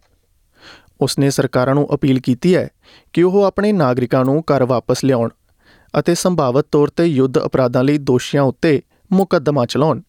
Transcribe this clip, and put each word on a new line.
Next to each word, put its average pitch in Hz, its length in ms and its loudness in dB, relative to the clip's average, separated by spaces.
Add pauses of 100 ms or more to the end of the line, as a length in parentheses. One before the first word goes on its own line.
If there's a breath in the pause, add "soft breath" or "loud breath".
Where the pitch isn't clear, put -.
(1000 loud breath)
ਉਸਨੇ 139 280 0
ਸਰਕਾਰਾਂ 131 460 0
ਨੂੰ 147 200 0
ਅਪੀਲ 131 240 0
ਕੀਤੀ 135 360 0
ਹੈ 127 120 -2 (460 soft breath)
ਕਿ 170 100 2
ਉਹ 190 200 2
ਆਪਣੇ 202 280 0
ਨਾਗਰਿਕਾਂ 127 540 0
ਨੂੰ 143 260 0
ਘਰ 131 120 2
ਵਾਪਸ 123 420 -2
ਲਿਆਉਣ 120 240 0 (640 soft breath)
ਅਤੇ 170 220 0
ਸੰਭਾਵਤ 151 560 0
ਤੌਰ 147 180 2
'ਤੇ 170 160 -2
ਯੁੱਧ 131 400 0
ਅਪਰਾਧਾਂ 127 380 0
ਲਈ 147 140 0
ਦੋਸ਼ੀਆਂ 139 460 -2
ਉੱਤੇ 135 380 0 (300)
ਮੁਕੱਦਮਾ 147 540 0
ਚਲਾਉਣ। 135 420 -2